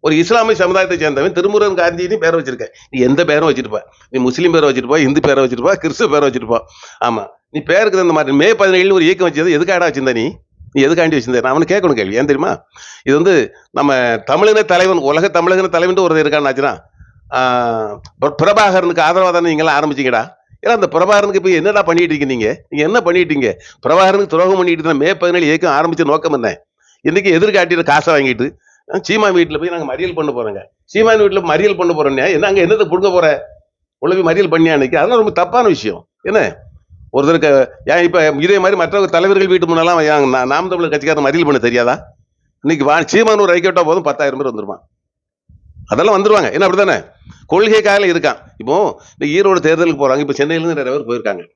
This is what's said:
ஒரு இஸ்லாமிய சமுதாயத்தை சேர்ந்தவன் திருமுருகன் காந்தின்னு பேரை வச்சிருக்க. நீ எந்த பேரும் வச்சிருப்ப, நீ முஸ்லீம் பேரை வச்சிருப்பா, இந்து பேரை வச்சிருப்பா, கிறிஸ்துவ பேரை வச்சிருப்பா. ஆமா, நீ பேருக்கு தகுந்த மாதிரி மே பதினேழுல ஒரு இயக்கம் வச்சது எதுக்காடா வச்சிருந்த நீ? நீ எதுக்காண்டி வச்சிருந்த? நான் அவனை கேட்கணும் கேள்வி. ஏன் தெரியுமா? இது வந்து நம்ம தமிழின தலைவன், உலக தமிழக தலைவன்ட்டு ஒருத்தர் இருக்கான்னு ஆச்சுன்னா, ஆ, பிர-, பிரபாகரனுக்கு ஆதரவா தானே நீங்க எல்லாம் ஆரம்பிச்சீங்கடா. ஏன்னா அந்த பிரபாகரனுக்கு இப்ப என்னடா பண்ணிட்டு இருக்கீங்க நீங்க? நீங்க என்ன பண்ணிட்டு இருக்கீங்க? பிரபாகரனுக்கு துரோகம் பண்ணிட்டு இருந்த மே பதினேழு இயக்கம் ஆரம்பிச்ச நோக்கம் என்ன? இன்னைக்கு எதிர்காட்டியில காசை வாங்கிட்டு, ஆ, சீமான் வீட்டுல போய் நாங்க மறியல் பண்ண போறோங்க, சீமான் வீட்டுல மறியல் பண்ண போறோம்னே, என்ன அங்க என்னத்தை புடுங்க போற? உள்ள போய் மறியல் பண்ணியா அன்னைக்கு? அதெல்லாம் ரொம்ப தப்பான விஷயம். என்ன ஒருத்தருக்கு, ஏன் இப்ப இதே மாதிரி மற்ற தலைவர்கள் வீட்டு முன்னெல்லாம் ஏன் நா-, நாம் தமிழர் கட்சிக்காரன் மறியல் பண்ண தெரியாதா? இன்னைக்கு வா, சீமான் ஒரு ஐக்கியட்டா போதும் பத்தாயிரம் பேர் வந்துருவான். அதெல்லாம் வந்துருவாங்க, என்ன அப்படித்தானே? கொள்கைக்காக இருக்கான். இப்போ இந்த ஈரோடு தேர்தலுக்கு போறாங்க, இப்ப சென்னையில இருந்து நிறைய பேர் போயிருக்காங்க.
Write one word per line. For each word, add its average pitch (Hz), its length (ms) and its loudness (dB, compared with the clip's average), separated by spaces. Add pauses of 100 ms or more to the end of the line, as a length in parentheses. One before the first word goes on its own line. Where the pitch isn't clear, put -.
ஒரு 156 160 2
இஸ்லாமிய 220 400 2
சமுதாயத்தை 185 400 0
சேர்ந்தவன் 156 360 -2
திருமுருகன் 202 440 0
காந்தின்னு 175 420 -2
பேரை 165 140 0
வச்சிருக்க. 127 280 -8 (260)
நீ 131 60 -6 (100)
எந்த 143 220 2
பேரும் 156 200 2
வச்சிருப்ப, 107 300 -4 (320)
நீ 131 60 -4 (100)
முஸ்லீம் 165 280 0
பேரை 147 140 4
வச்சிருப்பா, 131 280 -2 (100)
இந்து 143 200 0
பேரை 135 160 2
வச்சிருப்பா, 127 300 0 (100)
கிறிஸ்துவ 160 300 -2
பேரை 143 140 2
வச்சிருப்பா. 117 300 -2 (500)
ஆமா, 110 160 -4 (300)
நீ 151 140 -6
பேருக்கு 190 300 2
தகுந்த 175 180 0
மாதிரி 139 240 0
மே 165 60 4 (140)
பதினேழுல 190 380 2
ஒரு 160 80 2
இயக்கம் 180 220 2
வச்சது 156 280 -2
எதுக்காடா 175 320 0
வச்சிருந்த 131 300 -2
நீ? 113 60 -2 (500)
நீ 139 120 0
எதுக்காண்டி 160 300 0
வச்சிருந்த? 123 280 -2
நான் 131 100 0
அவனை 156 160 0
கேட்கணும் 175 280 0
கேள்வி. 101 220 -4
ஏன் 143 100 -2
தெரியுமா? 143 220 0 (560)
இது 135 100 2
வந்து 180 160 2 (440)
நம்ம 139 180 2 (340)
தமிழின 208 400 2
தலைவன், 185 380 2
உலக 160 280 2
தமிழக 185 380 0
தலைவன்ட்டு 185 300 2
ஒருத்தர் 160 200 2
இருக்கான்னு 147 260 0
ஆச்சுன்னா, 131 220 -2 (640)
ஆ, 127 40 0 (840)
பிர-, 143 200 -2
பிரபாகரனுக்கு 185 680 2
ஆதரவா 180 280 2
தானே 170 160 0
நீங்க 156 120 0
எல்லாம் 147 160 2
ஆரம்பிச்சீங்கடா. 131 420 -2 (400)
ஏன்னா 233 160 0
அந்த 180 160 0
பிரபாகரனுக்கு 202 480 2
இப்ப 185 180 2
என்னடா 202 300 0
பண்ணிட்டு 170 220 0
இருக்கீங்க 139 220 -2
நீங்க? 110 140 -2 (220)
நீங்க 147 180 -4
என்ன 220 100 0 (100)
பண்ணிட்டு 175 220 0
இருக்கீங்க? 131 220 -2 (340)
பிரபாகரனுக்கு 190 480 2
துரோகம் 185 280 2
பண்ணிட்டு 170 220 -2
இருந்த 160 200 0
மே 185 80 0 (100)
பதினேழு 175 280 0
இயக்கம் 160 260 0
ஆரம்பிச்ச 160 360 0
நோக்கம் 156 280 -2
என்ன? 104 160 -4 (480)
இன்னைக்கு 190 340 0
எதிர்காட்டியில 175 540 0
காசை 151 240 0
வாங்கிட்டு, 131 320 0 (400)
ஆ, 185 220 -6
சீமான் 202 280 2
வீட்டுல 156 220 -2
போய் 170 160 -6
நாங்க 156 160 -8
மறியல் 165 260 -6
பண்ண 151 120 -4 (100)
போறோங்க, 101 200 -8 (320)
சீமான் 220 320 2
வீட்டுல 190 280 0
மறியல் 185 300 0
பண்ண 175 180 0
போறோம்னே, 135 260 0 (120)
என்ன 196 140 -4
அங்க 196 140 2
என்னத்தை 214 260 0
புடுங்க 185 260 0
போற? 160 100 2 (760)
உள்ள 160 140 -2
போய் 170 160 0
மறியல் 175 240 0
பண்ணியா 165 220 4
அன்னைக்கு? 139 220 0
அதெல்லாம் 220 240 2
ரொம்ப 202 200 -2
தப்பான 233 220 0 (120)
விஷயம். 95 240 -8 (280)
என்ன 208 100 2 (760)
ஒருத்தருக்கு, 151 320 2 (440)
ஏன் 175 140 2
இப்ப 175 120 2 (260)
இதே 196 180 2
மாதிரி 190 180 2
மற்ற 170 200 -2 (140)
தலைவர்கள் 190 360 2
வீட்டு 175 200 2
முன்னெல்லாம் 165 280 2 (120)
ஏன் 143 240 2
நா-, 127 180 0
நாம் 170 180 -2
தமிழர் 170 220 -2
கட்சிக்காரன் 151 340 -2
மறியல் 156 220 0
பண்ண 139 160 2
தெரியாதா? 120 300 2 (720)
இன்னைக்கு 143 240 0
வா, 147 60 2 (180)
சீமான் 214 320 4
ஒரு 180 100 2
ஐக்கியட்டா 175 340 0
போதும் 165 180 0
பத்தாயிரம் 139 340 -4
பேர் 135 100 -2
வந்துருவான். 101 300 -12 (1120)
அதெல்லாம் 185 240 2
வந்துருவாங்க, 196 400 0
என்ன 196 100 2
அப்படித்தானே? 185 300 0 (560)
கொள்கைக்காக 208 600 2
இருக்கான். 156 260 -2 (240)
இப்போ 135 140 -2 (380)
இந்த 143 200 -6
ஈரோடு 190 320 2
தேர்தலுக்கு 160 380 0
போறாங்க, 135 220 0
இப்ப 139 120 -4
சென்னையில 160 260 -2
இருந்து 165 160 -2
நிறைய 127 140 -4
பேர் 131 160 -8
போயிருக்காங்க. 107 340 -6 (120)